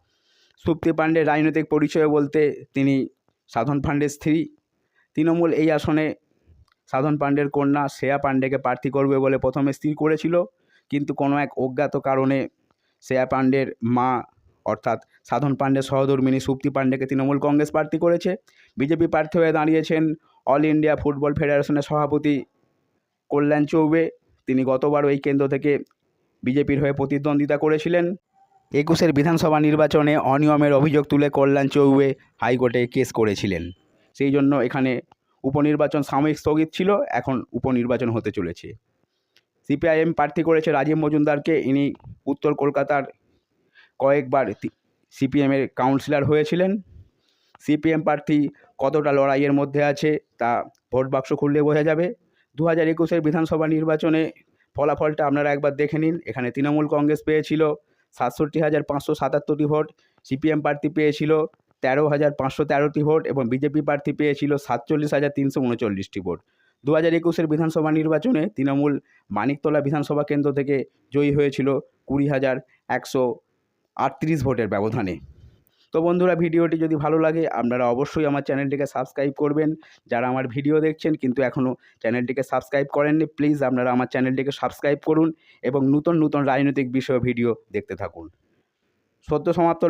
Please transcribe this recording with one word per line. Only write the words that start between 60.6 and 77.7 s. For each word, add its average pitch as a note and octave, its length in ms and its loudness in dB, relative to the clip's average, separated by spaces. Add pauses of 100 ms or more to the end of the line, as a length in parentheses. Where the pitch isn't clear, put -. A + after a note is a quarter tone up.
প্রার্থী D3 360 -2
পেয়েছিল D3+ 340 0 (520)
তেরো C3+ 200 2 (100)
হাজার D3 260 2
পাঁচশো C3+ 320 -2
তেরোটি D3 320 0
ভোট D#3 180 2 (100)
এবং C#3 120 -2 (100)
বিজেপি C#3+ 340 -2
প্রার্থী D3 320 -2
পেয়েছিল D3 320 0 (140)
সাতচল্লিশ D3 480 -2
হাজার C#3+ 240 0
তিনশো C#3 280 -2
ঊনচল্লিশটি G2+ 600 -4
ভোট। E2+ 140 -6 (440)
দু C#3 140 0
হাজার E3 220 2
একুশের E3 340 0
বিধানসভা D#3+ 360 0 (100)
নির্বাচনে D#3 420 0 (140)
তৃণমূল C#3 380 0 (360)
মানিকতলা C#3+ 580 -2
বিধানসভা D3 420 -2
কেন্দ্র C#3+ 280 0
থেকে C#3+ 180 0 (380)
জয়ী C#3+ 240 2
হয়েছিল C#3 300 0 (400)
কুড়ি C#3 260 0
হাজার C3 220 0 (420)
একশো B2+ 260 -2 (760)
আটত্রিশ D3+ 480 -2
ভোটের A#2+ 280 -2
ব্যবধানে। G#2 420 -4 (800)
তো - 40 -2 (100)
বন্ধুরা, F3+ 280 2
ভিডিওটি E3 480 0
যদি D#3+ 120 0
ভালো D3+ 300 0
লাগে D#3+ 180 0 (160)
আপনারা B2 340 0